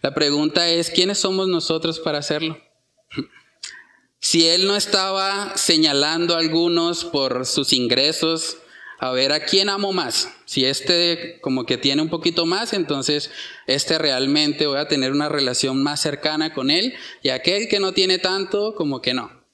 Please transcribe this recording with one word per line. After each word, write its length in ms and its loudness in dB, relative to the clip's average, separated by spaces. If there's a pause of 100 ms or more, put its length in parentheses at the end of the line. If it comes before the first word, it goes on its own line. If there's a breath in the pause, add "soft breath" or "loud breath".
la 120 0
pregunta 540 2
es, 220 2
¿quiénes 300 2
somos 280 0
nosotros 540 -2
para 160 -2
hacerlo? 440 -4 (1600 loud breath)
Si 280 4
Él 180 2
no 100 2
estaba 800 -2
señalando 800 2
a 40 0
algunos 680 0
por 400 -2
sus 260 0
ingresos, 840 0 (420 loud breath)
a 120 -2
ver 200 2
a 140 -2
quién 240 2
amo 240 -2
más. 340 -2 (180)
Si 200 0
este 760 0
como 240 -2
que 120 -2
tiene 240 2
un 80 -2
poquito 380 -2
más, 260 -2
entonces 560 -2 (380 loud breath)
este 320 0
realmente 680 2
voy 140 -2
a 80 -4
tener 240 0
una 180 0
relación 540 0
más 180 -2
cercana 520 -2
con 180 0
él, 240 2 (260 loud breath)
y 80 2
aquel 400 0
que 100 2
no 140 0
tiene 240 4
tanto, 580 -2
como 260 -2
que 120 0
no. 240 -4 (160)